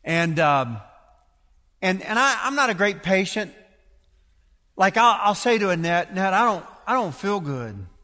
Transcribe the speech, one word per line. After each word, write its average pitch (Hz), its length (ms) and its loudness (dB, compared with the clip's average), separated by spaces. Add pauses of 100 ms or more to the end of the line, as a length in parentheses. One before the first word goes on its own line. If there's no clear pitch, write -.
And, 165 340 0
um, 135 400 2 (1000)
and, 190 220 -2
and 220 160 -2
I, 262 240 2
I'm - 120 -2
not 269 140 2
a 214 40 -2
great 196 300 -2
patient. 190 500 -2 (1200)
Like, 185 200 2
I'll, 226 260 6
I'll 208 140 2
say 233 220 0
to 202 120 0
Annette, 170 420 0
"Annette, 190 220 -2
I 220 120 2
don't, 196 200 -2 (200)
I 226 80 -2
don't 208 220 -2
feel 202 240 -4
good." 120 460 -8 (180)